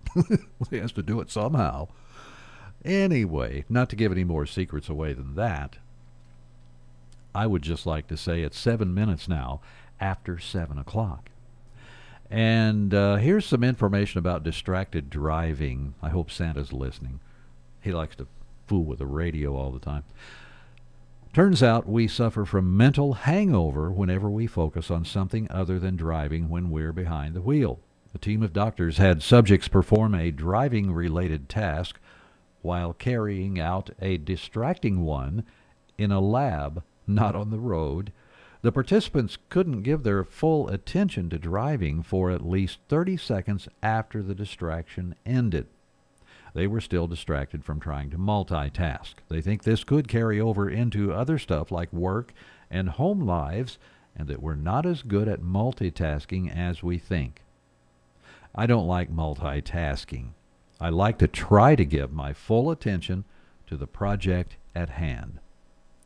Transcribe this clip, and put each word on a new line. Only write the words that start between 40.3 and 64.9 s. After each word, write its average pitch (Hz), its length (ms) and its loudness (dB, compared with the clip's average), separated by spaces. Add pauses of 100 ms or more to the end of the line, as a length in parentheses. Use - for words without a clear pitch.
attention 113 600 -2
to 82 80 -4
driving 85 640 -2
for 92 260 0
at 82 180 -2
least 95 300 0 (100)
thirty 180 300 0
seconds 101 500 -4 (140)
after 110 400 -2
the 98 140 -6
distraction 87 800 -6 (100)
ended. 117 400 0 (880)
They 92 140 0
were 110 120 0
still 87 280 -2
distracted 78 580 -6
from 76 140 -4
trying 71 320 -6
to 80 80 -6
multitask. 87 960 -2 (120)
They 80 140 -4
think 98 220 -2
this 110 200 2
could 143 240 2
carry 110 320 2
over 104 300 0
into 104 420 0
other 131 280 0
stuff 80 320 -2
like 85 200 -4
work 92 400 -2 (380)
and 92 200 -2
home 185 320 0
lives, 90 580 -2 (360)
and 78 120 -8
that 65 160 -6
we're 78 100 -4
not 90 320 -2
as 170 160 -2
good 107 260 0
at 104 140 -2
multitasking 90 1120 -2
as 87 280 -4
we 87 160 -2
think. 71 420 -4 (1120)
I 110 140 0
don't 117 180 4
like 87 260 0
multitasking. 73 1200 -4 (460)
I 85 100 -2
like 98 280 2
to 85 100 6
try 110 480 8
to 104 100 6
give 69 280 -2
my 71 200 -6
full 117 360 2
attention 98 540 -2 (420)
to - 100 -10
the 71 120 -8
project 92 720 -2 (180)
at 87 160 -4